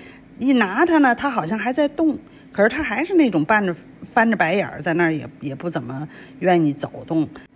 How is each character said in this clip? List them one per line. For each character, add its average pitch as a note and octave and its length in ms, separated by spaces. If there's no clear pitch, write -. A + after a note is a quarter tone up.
一 C4 160
拿 A3+ 320
它 E4+ 120
呢， C4 160
它 C#4 160
好 A3 140
像 G3 120
还 G#3+ 140
在 C#4+ 160
动， D4 320
可 - 120
是 G#3+ 60
它 C#4+ 140
还 A#3+ 220
是 G4 100
那 D4 160
种 D#3 140
半 G#3+ 200
着， F3 120
翻 A3+ 260
着 A3 80
白 E3 180
眼 G3 120
儿 - 140
在 D#3+ 140
那 E3+ 100
儿 D#3+ 80
也， C#3+ 160
也 D#3 140
不 C#3+ 140
怎 C#3+ 120
么 C3 280
愿 F3 240
意 D3 80
走 - 180
动。 D#3+ 220